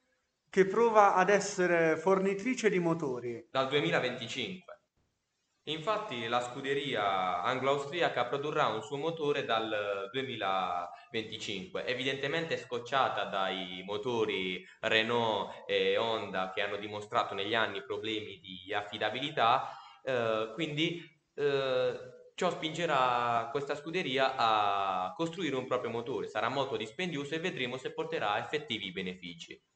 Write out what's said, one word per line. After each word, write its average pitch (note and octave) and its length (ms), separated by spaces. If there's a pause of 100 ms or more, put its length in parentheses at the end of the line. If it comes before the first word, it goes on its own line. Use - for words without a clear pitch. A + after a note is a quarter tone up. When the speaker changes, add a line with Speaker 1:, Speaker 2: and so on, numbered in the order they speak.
(480)
Speaker 1:
che F#3+ 180
prova G#3 480
ad F#3 140
essere F3 680
fornitrice G3 760
di F#3 100
motori. C3 720
Speaker 2:
Dal C3 180
duemilaventicinque. B2 1080 (840)
Infatti D3 640
la A#2+ 140
scuderia A2 1000
anglo-austriaca C3+ 840
produrrà D3 400
un A2 160
suo C#3+ 140
motore D3 480
dal G#2 640
duemilaventicinque, F#2+ 1800
evidentemente C3+ 680
scocciata A#2+ 680
dai F#2+ 580
motori G2+ 800 (160)
Renault A2 880
e G2 280
Honda G#2 560
che G2+ 100
hanno G2+ 140
dimostrato G#2 580
negli G2+ 200
anni G2+ 300
problemi G#2 560
di F#2 340
affidabilità, A#2+ 960 (340)
eh, A2+ 520
quindi... D#3+ 460 (340)
Eh, C3 640 (420)
ciò F#3 80
spingerà C3 1000
questa C#3+ 240
scuderia C#3+ 600
a G2+ 800
costruire E3 420
un B2+ 100
proprio A#2 240
motore. A#2 360
Sarà A2 220
molto B2+ 300
dispendioso C#3+ 560
e D#3+ 40
vedremo C3 380
se D3+ 160
porterà B2 460
effettivi A2+ 540
benefici. F2+ 720 (140)